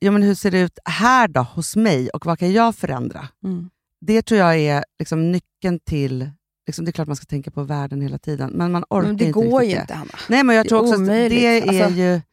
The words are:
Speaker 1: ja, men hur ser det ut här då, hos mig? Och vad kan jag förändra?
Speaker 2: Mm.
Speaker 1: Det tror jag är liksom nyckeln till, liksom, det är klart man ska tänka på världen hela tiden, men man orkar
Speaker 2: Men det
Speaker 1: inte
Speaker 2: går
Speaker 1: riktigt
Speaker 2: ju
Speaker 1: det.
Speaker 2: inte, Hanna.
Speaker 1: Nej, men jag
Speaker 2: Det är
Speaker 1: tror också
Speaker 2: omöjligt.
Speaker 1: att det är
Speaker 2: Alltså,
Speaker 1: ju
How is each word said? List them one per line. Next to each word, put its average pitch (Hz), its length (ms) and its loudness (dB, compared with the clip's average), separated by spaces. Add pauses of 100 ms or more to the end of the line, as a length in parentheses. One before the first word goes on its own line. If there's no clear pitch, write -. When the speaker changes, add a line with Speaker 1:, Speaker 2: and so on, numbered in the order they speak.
Speaker 1:
ja, 196 100 2
men 208 120 4
hur 202 120 4
ser 196 160 -2
det 185 100 0
ut 180 240 -2
här 220 440 2
då, 139 120 0
hos - 360 -6
mig? 165 340 2
Och - 160 -10
vad 165 120 -2
kan 175 140 0
jag 226 220 2
förändra? 135 540 -8 (160)
Speaker 2:
Mm. 180 260 -8 (300)
Speaker 1:
Det 220 220 2
tror 214 180 2
jag 170 180 4
är 147 260 0 (140)
liksom 165 340 -2
nyckeln 180 520 -4
till, 139 460 -4 (360)
liksom, 165 180 -8
det 170 60 -4
är - 20 -12
klart 156 160 -6
man 147 80 -6
ska - 100 -18
tänka 139 240 -8
på 147 120 -8
världen 139 380 -6
hela 139 180 -6
tiden, 139 360 -6
men 175 180 -2
man 175 180 -2
orkar 202 180 0
Speaker 2:
Men 208 80 -2
det 202 80 2
Speaker 1:
inte 156 160 2
Speaker 2:
går 240 200 2
Speaker 1:
riktigt 226 100 2
Speaker 2:
ju - 60 0
Speaker 1:
det. - 40 -4
Speaker 2:
inte, - 140 -12
Hanna. 156 160 -14 (180)
Speaker 1:
Nej, 269 160 4
men 233 120 6
jag 220 80 4
Speaker 2:
Det - 20 -2
är - 20 -6
Speaker 1:
tror 226 140 4
också 233 120 4
Speaker 2:
omöjligt. 233 680 2
Speaker 1:
att 202 80 0
det 190 80 2
är 180 60 4
Speaker 2:
Alltså, 180 160 0
Speaker 1:
ju 180 200 2 (120)